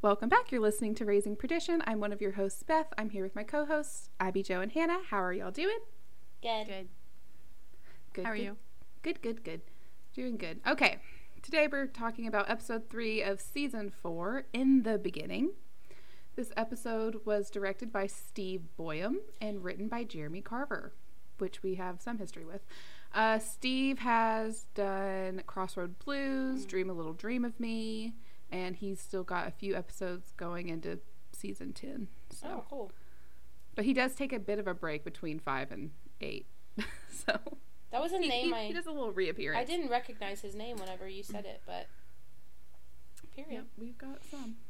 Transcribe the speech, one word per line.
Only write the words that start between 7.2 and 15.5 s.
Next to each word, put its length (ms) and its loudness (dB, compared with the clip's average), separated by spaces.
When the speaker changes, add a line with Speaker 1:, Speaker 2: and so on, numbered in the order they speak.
Speaker 1:
Good, 120 -2
Speaker 3:
How 80 0
are 40 0
Speaker 1:
good. 60 0
Speaker 3:
you? 140 -2
Speaker 1:
Good, 200 -2
good, 220 0
good. 160 -2
Doing 220 0
good. 300 -2
Okay. 320 6
Today 280 6
we're 160 0
talking 400 0
about 240 2
episode 400 0
three 320 0
of 180 2
season 500 0
four, 600 0
In 300 8
the 160 4
Beginning. 540 2